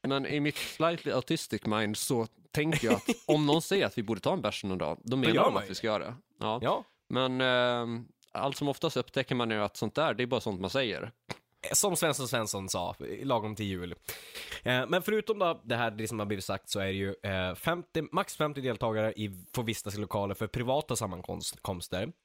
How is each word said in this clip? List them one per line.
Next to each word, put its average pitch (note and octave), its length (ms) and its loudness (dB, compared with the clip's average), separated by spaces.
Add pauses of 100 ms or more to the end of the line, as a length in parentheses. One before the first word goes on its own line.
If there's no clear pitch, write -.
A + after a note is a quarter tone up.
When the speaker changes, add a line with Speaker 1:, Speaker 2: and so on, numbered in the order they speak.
Speaker 1:
Men C3+ 180 0
i C#3+ 140 0
mitt D3 160 2
slightly D#3 560 0
autistic - 540 0
mind G#2+ 300 2
så A2+ 300 0 (260)
tänker D3+ 340 0
jag A2 80 6
att - 140 0 (180)
om D3+ 200 4
någon D#3 160 4
säger F#3+ 240 2
att G2 120 -2
vi A#2 40 -2
borde G#2 180 -2
ta D3 120 2
en F#3+ 100 -2
bärs G#2 220 -2
någon F#2 140 0
dag, E2 260 -2
då B2+ 120 -2
menar B2+ 180 4
Speaker 2:
gör D#3+ 100 6
Speaker 1:
de B3+ 100 4
Speaker 2:
man - 20 0
Speaker 1:
att F#2+ 60 0
Speaker 2:
ju - 40 -8
Speaker 1:
vi - 20 -12
Speaker 2:
det. - 60 -6
Speaker 1:
ska - 120 -4
göra G#2+ 180 0
det. A#2+ 100 -10 (260)
Ja. A2 220 0
Speaker 2:
Ja. G3+ 220 0 (240)
Speaker 1:
Men, B2+ 320 0
ehm, A#2+ 640 2 (280)
allt C3+ 240 -2
som C#3+ 120 -2
oftast C#3+ 280 -2
upptäcker - 380 -2
man A#2 160 0
ju G#2+ 120 2
att G2+ 140 -2
sånt G#2+ 180 -4
där, C#3+ 200 2
det A#2+ 80 -2
är B2 40 0
bara A#2+ 140 0
sånt F#2+ 200 -4
man F#2 100 -2
säger. G#2 420 -2 (600)
Speaker 2:
Som F#3 240 4
Svensson C#3 320 4
Svensson G#2 400 2
sa, F2+ 260 0 (280)
lagom A2 340 2
till G#2+ 100 0
jul. F2+ 280 -2 (680)
Eh, B2+ 260 2
men F3+ 140 2
förutom G#3+ 360 0
då E3+ 260 2
det A#2 120 0
här, A#2 140 2
det G#2+ 180 -4
som A#2 100 -4
har G#2 80 0
blivit G2+ 180 -2
sagt, - 240 -6
så G2+ 120 -2
är F#2+ 60 0
det F#2+ 60 0
ju, G2 300 -2
eh, F#2 320 -2
femtio, E3 580 -4
max F#3 240 -2
femtio D3 260 -2
deltagare A2 500 0
i, G#2 180 -4 (240)
får B2+ 80 0
vistas G#2+ 320 -4
i G#2 40 -6
lokaler G2+ 360 -2
för A2 120 -4
privata B2+ 500 -2
sammankomster. F2+ 1160 -6 (120)